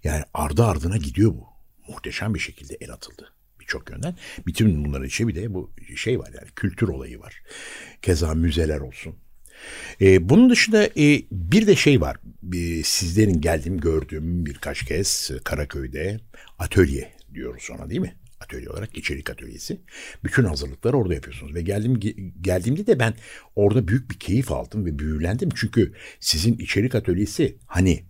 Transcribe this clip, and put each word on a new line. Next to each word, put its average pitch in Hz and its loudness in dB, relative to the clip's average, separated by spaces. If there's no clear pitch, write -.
Yani 76 -2
ardı 76 2
ardına 90 0
gidiyor 95 2
bu. - -10
Muhteşem - -6
bir 87 -4
şekilde - -12
el - -16
atıldı - -20
birçok - -10
yönden. 175 -8
Bütün 85 2
bunların 67 -4
içinde 117 -2
bir 107 -2
de 98 -6
bu 92 -8
şey 120 -2
var - -10
yani - -18
kültür 98 0
olayı 65 -8
var. - -20
Keza 82 2
müzeler 78 0
olsun. 69 -14
E, 92 8
bunun 226 10
dışında, 220 6
e, 147 4
bir 101 4
de 196 8
şey 139 6
var. 69 -2
E, 85 -4
sizlerin 92 2
geldiğim, 82 -2
gördüğüm 80 -2
birkaç 71 -8
kez - -2
Karaköy'de 73 -6
atölye 80 2
diyoruz 64 -12
ona - -14
değil 127 -4
mi? 170 -4
Atölye - -14
olarak, - -10
içerik - -8
atölyesi. - -12
Bütün - 2
hazırlıkları 73 -2
orada 95 0
yapıyorsunuz. 71 -10
Ve 85 -4
geldim, 107 -2
ge-, 98 -6
geldiğimde 110 0
de 208 4
ben 113 2
orada 101 4
büyük 123 0
bir - -10
keyif 120 -2
aldım 92 -4
ve 76 -4
büyülendim. 80 -2
Çünkü 110 2
sizin 110 0
içerik 117 0
atölyesi 101 0
hani 92 2